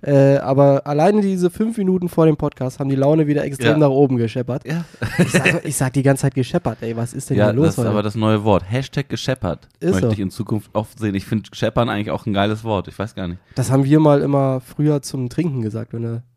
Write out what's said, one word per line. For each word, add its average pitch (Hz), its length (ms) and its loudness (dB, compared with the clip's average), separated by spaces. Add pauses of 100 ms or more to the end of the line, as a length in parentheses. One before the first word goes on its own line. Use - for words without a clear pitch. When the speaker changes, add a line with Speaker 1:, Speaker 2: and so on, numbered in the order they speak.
Speaker 1:
Äh, 139 360 4
aber 139 480 4
alleine 165 360 2
diese 185 280 0
fünf 226 280 -4
Minuten 185 320 0
vor 165 180 2
dem 156 80 4
Podcast 135 440 -6
haben 139 100 -4
die 139 80 0
Laune 151 300 4
wieder 143 180 0
extrem 127 260 -2
Speaker 2:
Ja. 151 60 2
Speaker 1:
nach 147 120 4
oben 131 280 4
gescheppert. 120 500 -4
Speaker 2:
Ja. 165 160 -4 (340)
Speaker 1:
Ich 139 140 4
sag, 170 340 0
ich 143 120 -6
sag 131 160 -2
die 139 100 0
ganze 135 200 2
Zeit 139 120 0
gescheppert, 127 460 -2
ey, 113 160 -6
was 120 160 -6
ist 135 160 -10
denn 131 80 0
Speaker 2:
Ja, 104 80 4
Speaker 1:
hier 107 80 2
los 139 140 2
Speaker 2:
das - 80 0
ist - 40 -6
Speaker 1:
heute? 113 120 0
Speaker 2:
aber 104 120 0
das 104 100 -4
neue 110 300 2
Wort. 95 260 2
Hashtag 135 400 -4
gescheppert - 580 -6 (120)
Speaker 1:
Ist 165 140 -2
Speaker 2:
möchte 92 140 2
Speaker 1:
so. 110 60 2
Speaker 2:
ich 101 60 -4
in 95 100 -2
Zukunft 107 440 -6
oft - 260 -6
sehen. 107 160 -2
Ich 98 100 -4
find - 300 -4
Scheppern 117 340 0
eigentlich 104 220 -4
auch - 160 -6
ein 107 60 -4
geiles 107 320 0
Wort. 104 240 -2
Ich - 100 -20
weiß 101 160 -6
gar 92 140 -8
nicht. 87 100 -10 (160)
Speaker 1:
Das 113 160 -2
haben 135 140 2
wir 147 160 2
mal 147 200 4
immer 135 380 -2
früher 147 420 -2
zum 131 280 -8
Trinken 143 320 -4
gesagt, 110 320 -8
wenn 117 100 -8
du 117 200 -8 (140)